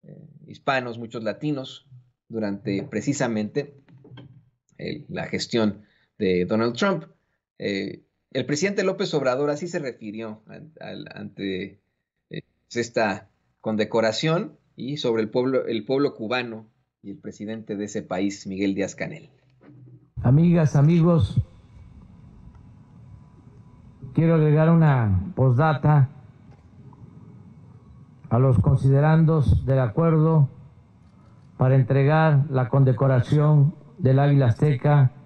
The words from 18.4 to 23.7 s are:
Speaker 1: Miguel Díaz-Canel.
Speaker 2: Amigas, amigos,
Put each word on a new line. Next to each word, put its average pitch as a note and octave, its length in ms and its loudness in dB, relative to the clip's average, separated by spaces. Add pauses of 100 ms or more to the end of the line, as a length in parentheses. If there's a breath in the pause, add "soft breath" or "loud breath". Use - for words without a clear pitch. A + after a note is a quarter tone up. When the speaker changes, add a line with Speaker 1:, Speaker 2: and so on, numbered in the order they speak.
Speaker 1:
Miguel G2 280 -4
Díaz-Canel. F2 540 -8 (920)
Speaker 2:
Amigas, D#3+ 520 4
amigos, D#3+ 640 2 (2750)